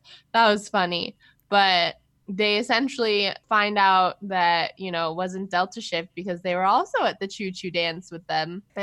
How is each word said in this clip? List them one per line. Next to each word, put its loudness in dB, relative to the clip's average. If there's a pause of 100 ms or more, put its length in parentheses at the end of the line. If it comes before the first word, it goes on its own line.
(320)
that 6
was -2
funny. -2 (340)
But 4 (320)
they 0
essentially 0 (180)
find 0
out 4 (120)
that, 2
you -8
know, -2
it -10
wasn't -6
Delta -2
Shift -6
because -8
they -2
were 0
also 2
at -2
the -6
choo-choo -8
dance -4
with -14
them. -4 (200)